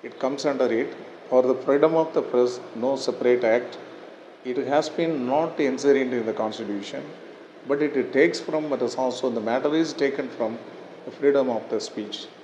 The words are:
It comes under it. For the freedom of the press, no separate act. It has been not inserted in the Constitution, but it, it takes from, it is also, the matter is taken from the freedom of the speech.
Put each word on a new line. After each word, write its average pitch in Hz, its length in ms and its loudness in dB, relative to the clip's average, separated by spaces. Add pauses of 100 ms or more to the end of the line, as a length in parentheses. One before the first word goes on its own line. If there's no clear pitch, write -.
It - 180 -12
comes 139 240 -2
under 131 260 2
it. 113 240 0 (360)
For 127 120 6
the 127 240 2
freedom 151 300 4
of 160 160 2
the 156 100 2
press, 123 380 2 (160)
no 127 200 0
separate 123 460 2
act. 117 360 2 (680)
It 127 140 -2
has 143 320 2
been 165 360 -2
not 160 320 0
inserted 131 540 4
in 117 140 -2
the 110 80 -2
Constitution, 104 680 -4 (640)
but 143 140 0
it, 143 160 0
it 123 160 0
takes 160 260 6
from, 156 360 -4
it 123 80 -2
is 113 140 -2
also, 131 340 0
the 117 100 -2
matter 131 340 0
is 160 200 2
taken 139 340 0
from 117 300 -4 (480)
the 131 60 -12
freedom 139 360 2
of 110 220 -2
the 110 100 0
speech. - 460 -8 (180)